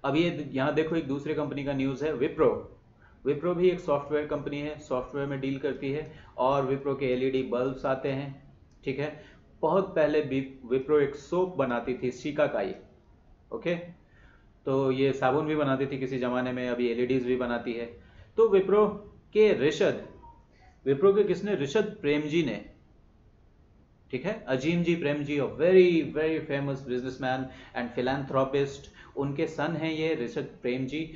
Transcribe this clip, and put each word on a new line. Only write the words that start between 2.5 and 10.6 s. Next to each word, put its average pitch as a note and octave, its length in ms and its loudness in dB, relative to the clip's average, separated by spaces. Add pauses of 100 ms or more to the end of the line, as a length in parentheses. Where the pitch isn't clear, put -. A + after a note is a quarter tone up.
विप्रो D3+ 300 0
भी F3+ 140 6
एक F3 100 0
सॉफ्टवेयर D3 480 -2
कंपनी C#3+ 320 -6
है, D3 200 -6
सॉफ्टवेयर C#3 480 -4
में C#3 140 -4
डील C3+ 180 -4
करती C#3 320 -4
है, D3+ 200 -6 (260)
और C3+ 280 2
विप्रो C3+ 300 0
के C3+ 160 -2
एलईडी B2+ 380 2
बल्ब्स C3 360 -2
आते C3+ 260 -2
हैं, C#3 440 -8 (280)
ठीक C3+ 160 -4
है? C#3+ 80 -2 (540)
बहुत F#3 340 2
पहले D3+ 260 4
भी C3+ 180 0 (260)